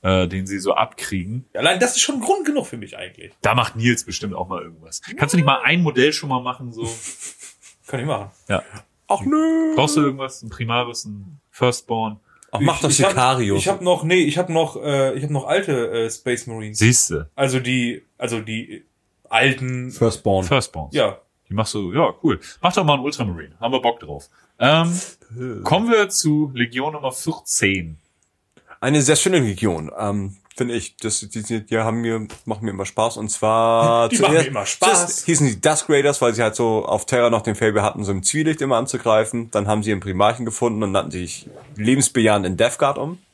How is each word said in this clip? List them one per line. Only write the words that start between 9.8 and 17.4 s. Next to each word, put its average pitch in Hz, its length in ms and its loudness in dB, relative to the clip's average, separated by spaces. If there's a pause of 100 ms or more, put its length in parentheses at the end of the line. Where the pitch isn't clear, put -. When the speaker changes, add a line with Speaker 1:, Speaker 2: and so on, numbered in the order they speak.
Speaker 1:
du 156 40 4
irgendwas? 135 420 -4
Ein 110 60 -12
Primaris, 120 560 -4
ein 104 340 -14 (100)
Firstborn? 113 720 -2 (320)
Speaker 3:
Ach, - 100 -2
mach 156 140 4
Speaker 2:
Ich, - 60 -6
Speaker 3:
doch 151 80 0
Speaker 2:
ich 135 140 4
hab, 196 60 4
Speaker 3:
Sicario. 127 480 2
Speaker 2:
ich - 100 0
hab 190 140 0
noch, 180 240 2
nee, 180 180 4
ich 147 140 0
hab 180 100 0
noch, 160 340 -2
äh, 135 340 0
ich 135 100 -6
hab 143 40 -4
noch 143 160 -2
alte, 139 460 0
äh, 113 180 -2
Space 120 380 -4
Marines. 107 320 -10
Speaker 1:
Siehste. 85 560 4
Speaker 2:
Also 131 240 0